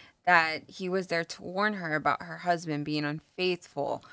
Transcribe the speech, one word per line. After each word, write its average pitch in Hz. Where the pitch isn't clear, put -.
that 160
he 190
was 185
there 170
to -
warn 196
her 170
about 147
her 165
husband 165
being 151
unfaithful 160